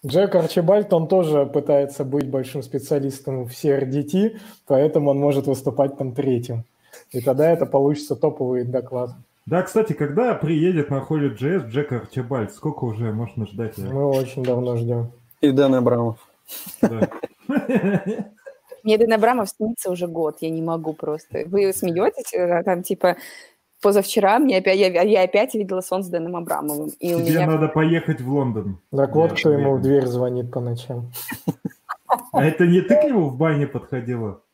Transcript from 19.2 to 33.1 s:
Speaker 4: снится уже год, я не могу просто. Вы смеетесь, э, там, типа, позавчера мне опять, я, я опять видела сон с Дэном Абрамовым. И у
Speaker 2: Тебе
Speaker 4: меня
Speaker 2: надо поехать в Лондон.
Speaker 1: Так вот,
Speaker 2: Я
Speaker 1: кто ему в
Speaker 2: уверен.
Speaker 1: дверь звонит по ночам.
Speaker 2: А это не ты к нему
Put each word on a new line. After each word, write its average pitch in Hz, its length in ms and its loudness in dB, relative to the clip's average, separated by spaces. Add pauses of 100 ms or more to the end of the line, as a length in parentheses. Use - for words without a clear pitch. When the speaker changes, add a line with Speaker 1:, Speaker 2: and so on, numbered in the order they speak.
Speaker 4:
снится 220 400 -6
уже 180 180 -4
год, 160 340 -4
я 160 100 -4
не 160 100 -4
могу 160 320 -4
просто. 156 540 -6
Вы 190 260 0
смеетесь, 190 600 -2
э, 175 300 0
там, 180 200 0
типа, 185 340 0 (640)
позавчера 202 600 4
мне 262 180 4
опять, 190 220 2
я, 196 80 6 (160)
я 208 180 6
опять 202 320 2
видела 196 280 -4
сон 190 220 -4
с 185 40 -8
Дэном 175 280 -4
Абрамовым. 151 540 -4 (100)
И 170 140 -2
у 170 60 2
Speaker 2:
Тебе 165 160 2
Speaker 4:
меня 160 100 4
Speaker 2:
надо 156 220 2
поехать 156 540 0
в 127 120 -2
Лондон. 110 460 -2 (120)
Speaker 1:
Так 139 240 0
вот, 165 160 4
Speaker 2:
Я 165 60 -6
Speaker 1:
кто 160 140 4
ему 139 180 2
в 135 60 2
Speaker 2:
уверен. - 80 -2
Speaker 1:
дверь 135 240 4
звонит 123 440 -2
по 131 80 -4
ночам. 120 520 -8 (1200)
Speaker 2:
А 285 120 2
это 160 220 4
не 175 160 6
ты 185 140 4
к 302 80 6
нему 220 260 2